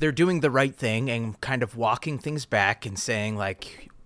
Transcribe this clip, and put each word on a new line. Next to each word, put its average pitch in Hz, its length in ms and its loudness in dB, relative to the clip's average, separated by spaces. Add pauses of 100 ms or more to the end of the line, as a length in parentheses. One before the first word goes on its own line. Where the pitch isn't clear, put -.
they're 156 100 2
doing 165 300 4
the 147 100 2
right 135 240 2
thing 117 340 0
and 117 320 -4
kind 131 220 -4
of 117 140 -4
walking 117 420 0
things 147 260 -6
back 104 400 2
and 98 140 -8
saying, 107 380 -2
like, - 520 -6 (180)